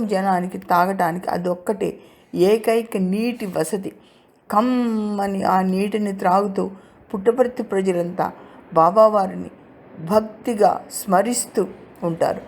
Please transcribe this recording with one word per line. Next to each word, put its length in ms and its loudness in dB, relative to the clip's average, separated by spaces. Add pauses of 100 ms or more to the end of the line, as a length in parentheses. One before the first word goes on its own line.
జనానికి 520 0
తాగటానికి 720 0
అదొక్కటే 580 -4 (460)
ఏకైక 600 2
నీటి 500 -2
వసతి. 460 -4 (580)
కమ్మని 920 0
ఆ 200 2
నీటిని 500 -2
త్రాగుతూ 580 0 (400)
పుట్టపర్తి 520 0
ప్రజలంతా 640 -2 (480)
బాబావారిని 760 4 (600)
భక్తిగా 600 2 (220)
స్మరిస్తూ 720 0 (400)
ఉంటారు. 460 -2